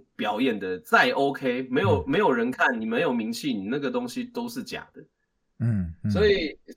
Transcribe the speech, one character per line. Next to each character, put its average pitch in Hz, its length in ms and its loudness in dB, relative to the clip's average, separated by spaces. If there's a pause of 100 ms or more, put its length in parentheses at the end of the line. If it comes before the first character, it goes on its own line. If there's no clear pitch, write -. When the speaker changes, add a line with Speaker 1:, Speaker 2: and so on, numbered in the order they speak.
(160)
Speaker 1:
表 104 240 -2
演 208 200 0
的 190 200 -4
再 208 320 4
OK， 254 600 0
没 247 100 2
有， - 220 4
Speaker 2:
嗯。 135 80 -2
Speaker 1:
没 165 80 4
有 190 120 4
人 120 200 2
看， 131 280 0
你 110 60 -4
没 113 160 0
有 165 100 2
名 117 220 -2
气， 135 200 -4
你 98 100 -4
那 123 160 -2
个 139 100 -2
东 123 180 -2
西 120 160 -6
都 240 240 -8
是 233 140 -8
假 - 320 -12
的。 - 80 -20 (600)
Speaker 2:
嗯， 101 300 0 (120)
嗯。 107 80 0
Speaker 1:
所 104 160 4
以， - 280 0 (220)